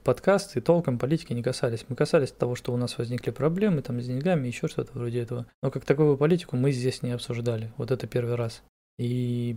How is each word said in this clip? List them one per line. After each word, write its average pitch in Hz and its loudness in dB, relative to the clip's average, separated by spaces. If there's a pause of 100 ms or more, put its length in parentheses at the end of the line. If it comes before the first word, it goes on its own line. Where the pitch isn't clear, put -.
подкаст, 190 2
и 123 0
толком 165 2
политики 143 0
не 120 -4
касались. 120 -2
Мы 123 -6
касались 147 4
того, 123 0
что - -4
у 123 0
нас 123 -2
возникли 120 -4
проблемы 165 2
там 120 -4
с 120 -6
деньгами, 139 0
ещё 123 -4
что-то - -4
вроде 120 -4
этого. 120 -6 (160)
Но 135 0
как 131 -6
таковую 147 4
политику 160 2
мы 131 4
здесь 127 -2
не 127 -4
обсуждали. 117 -4
Вот 120 -6
это 123 0
первый 120 -2
раз. 117 -6 (360)
И, 120 -2